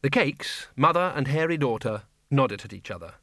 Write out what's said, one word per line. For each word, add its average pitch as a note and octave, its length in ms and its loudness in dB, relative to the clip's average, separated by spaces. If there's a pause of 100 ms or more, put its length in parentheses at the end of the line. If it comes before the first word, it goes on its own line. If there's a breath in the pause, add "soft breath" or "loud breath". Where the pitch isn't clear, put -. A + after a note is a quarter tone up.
The C#3 80 2
Cakes, - 640 -2
mother E3+ 400 4
and C#3 100 0
hairy D#3+ 300 0
daughter, A2+ 460 -2 (280)
nodded C3 340 2
at G2+ 80 -14
each F#2 180 -14
other. E2 320 -12